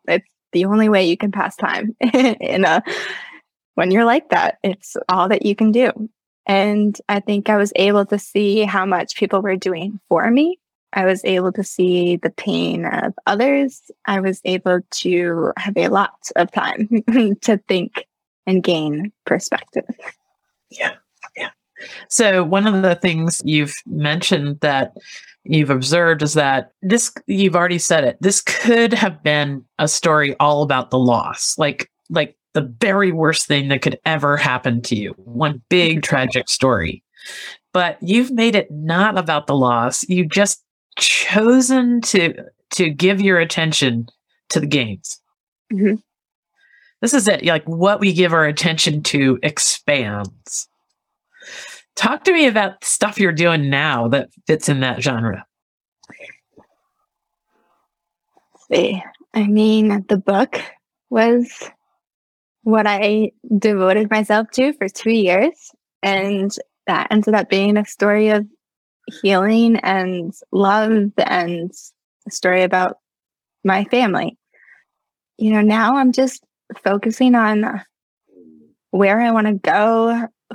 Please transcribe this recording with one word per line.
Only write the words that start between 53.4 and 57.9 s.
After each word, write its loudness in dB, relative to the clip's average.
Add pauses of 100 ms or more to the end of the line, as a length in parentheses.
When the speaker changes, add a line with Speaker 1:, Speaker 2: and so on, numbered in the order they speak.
Speaker 2:
now 0
that 0 (180)
fits 0
in 0
that -2
genre. -4 (3250)